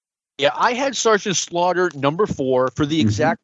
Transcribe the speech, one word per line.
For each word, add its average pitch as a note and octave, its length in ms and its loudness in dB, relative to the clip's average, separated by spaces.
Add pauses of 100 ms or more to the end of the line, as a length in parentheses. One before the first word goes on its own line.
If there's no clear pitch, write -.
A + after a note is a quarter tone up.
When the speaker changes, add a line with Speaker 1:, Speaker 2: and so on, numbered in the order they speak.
(380)
Speaker 1:
Yeah, C#3 180 2
I G#3+ 180 0
had C4+ 220 -2
Sergeant G#3 400 0
Slaughter F3 580 0
number D3 320 0
four C3 440 0
for D3+ 160 -2
the D#3 140 0
Speaker 2:
Mm-hmm. A2+ 80 2
Speaker 1:
exact D3+ 360 0